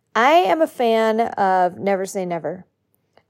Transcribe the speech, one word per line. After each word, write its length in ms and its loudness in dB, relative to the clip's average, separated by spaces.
I 180 4
am 280 2
a 60 2
fan 540 0
of 580 0
never 260 -2
say 220 -6
never. 400 -8